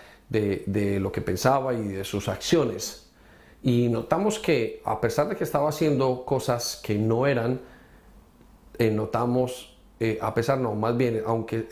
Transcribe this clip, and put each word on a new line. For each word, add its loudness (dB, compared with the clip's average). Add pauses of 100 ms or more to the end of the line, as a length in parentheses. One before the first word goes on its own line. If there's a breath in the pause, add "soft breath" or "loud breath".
(280 loud breath)
de, 0
de 0
lo 0
que -4
pensaba 2
y -2
de -6
sus -4
acciones. -2 (560 soft breath)
Y 2
notamos 0
que, 0
a -2
pesar 0
de -4
que -2
estaba 0
haciendo 0
cosas -2
que 0
no 2
eran, 0 (1160 loud breath)
eh, 4
notamos, 0 (200)
eh, 0
a -2
pesar 2
no, -2
más 0
bien, 2
aunque, -2